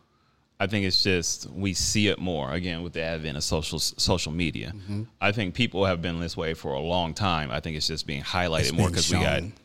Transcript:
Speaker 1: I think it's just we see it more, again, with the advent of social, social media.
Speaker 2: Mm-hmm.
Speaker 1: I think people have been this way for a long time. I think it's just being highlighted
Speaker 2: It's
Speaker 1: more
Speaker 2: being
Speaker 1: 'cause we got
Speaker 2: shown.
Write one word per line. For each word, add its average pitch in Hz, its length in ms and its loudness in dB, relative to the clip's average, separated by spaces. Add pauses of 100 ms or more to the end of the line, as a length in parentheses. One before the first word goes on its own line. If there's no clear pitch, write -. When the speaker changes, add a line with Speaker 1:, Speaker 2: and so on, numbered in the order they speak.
(580)
Speaker 1:
I 101 80 0
think 98 200 2
it's 90 180 2
just 90 460 2
we 95 220 -2
see 104 360 4
it 90 100 2
more, 78 340 -2
again, 87 300 -2
with 85 120 -8
the 80 80 -2
advent 80 340 -2
of 76 80 -2
social, 80 340 0
social - 540 0
media. 78 420 -2
Speaker 2:
Mm-hmm. 101 280 -6 (180)
Speaker 1:
I 101 100 2
think 104 240 -2
people 98 300 2
have 87 180 2
been 85 160 -2
this 85 180 -4
way 82 180 0
for 78 180 -6
a 67 80 -2
long 82 340 0
time. 78 380 0
I 73 80 -2
think 80 160 -4
it's 76 100 -2
just 78 220 -4
being 71 140 -4
highlighted 85 400 0
Speaker 2:
It's 69 100 2
Speaker 1:
more 90 160 4
Speaker 2:
being 87 60 -2
Speaker 1:
'cause 85 180 2
we 92 80 2
got 71 200 2
Speaker 2:
shown. 101 120 -8 (120)